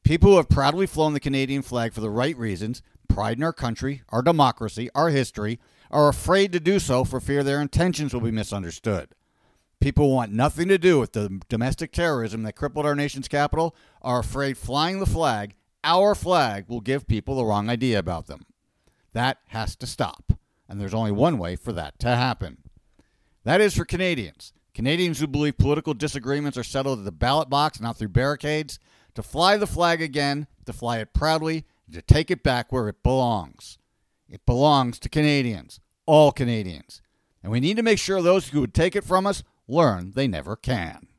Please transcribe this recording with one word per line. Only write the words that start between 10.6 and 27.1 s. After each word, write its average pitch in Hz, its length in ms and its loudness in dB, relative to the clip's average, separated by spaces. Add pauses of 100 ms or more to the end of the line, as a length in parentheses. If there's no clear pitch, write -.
to 196 80 6
do 165 240 4
with 107 100 -4
the 98 380 -4
domestic 127 420 -2
terrorism 117 520 -2
that 107 120 -10
crippled 143 300 -4
our 147 100 2
nation's 143 320 -4
capital 151 480 0 (260)
are 123 180 0
afraid 135 380 -4
flying 156 420 -2
the 190 60 -2
flag, 113 480 -2 (300)
our 190 320 4
flag, 151 540 0
will 120 100 -6
give 131 280 -4
people 117 280 -2
the 127 80 0
wrong 104 260 0
idea 120 300 0
about 85 280 -6
them. - 180 -18 (680)
That 127 360 -2
has - 280 -8
to 131 100 -14
stop, - 460 -6 (380)
and 101 100 -10
there's 98 140 -6
only 110 180 -2
one 135 260 2
way 87 200 -6
for 117 160 -10
that 80 260 -10
to 123 160 2
happen. 120 440 -2 (840)
That 160 160 4
is 208 160 4
for 151 80 0
Canadians, 170 680 -4 (260)
Canadians 156 400 0
who 151 80 0
believe 147 300 -2
political 151 360 0
disagreements 139 640 -4
are 120 60 -6
settled 135 360 -4
at 98 40 -12
the 98 80 -8